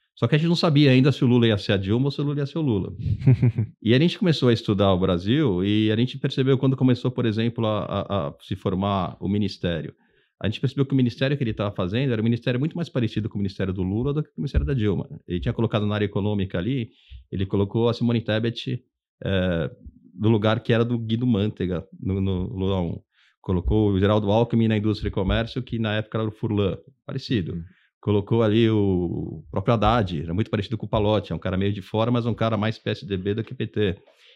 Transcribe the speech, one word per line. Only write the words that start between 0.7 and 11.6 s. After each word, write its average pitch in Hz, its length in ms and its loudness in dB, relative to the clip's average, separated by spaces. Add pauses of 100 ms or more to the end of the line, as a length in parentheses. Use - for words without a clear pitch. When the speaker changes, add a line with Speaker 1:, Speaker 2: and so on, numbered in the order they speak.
Speaker 1:
ainda 131 220 6
se - 100 -4
o 135 40 4
Lula 120 200 6
ia 107 120 4
ser 107 140 -2
a 98 40 4
Dilma 104 300 0
ou 139 40 -2
se 139 100 -6
o 147 40 -2
Lula 147 160 -4
ia 139 60 -4
ser 151 120 -8
o 165 40 -2
Lula. 104 340 -2
Speaker 2:
<laughs> - 880 2
Speaker 1:
E 110 120 4
a 131 40 6
gente 165 200 2
começou 143 300 2
a 120 40 6
estudar 101 400 4
o 90 60 4
Brasil 95 640 2
e 107 300 2
a 107 40 0
gente 127 220 0
percebeu 135 380 0
quando 135 180 2
começou, 127 360 2
por 120 160 -2
exemplo, 113 400 0
a, 107 180 0
a, 95 440 -4
a 73 120 -12
se - 160 -8
formar 95 640 -2
o 90 80 -4
ministério. 92 680 -2 (460)
A - 80 -2
gente 110 100 -4
percebeu 135 280 -2
que 139 80 -2
o - 20 4
ministério 131 400 0
que 135 80 -4
ele 110 80 -2
tava 101 180 -4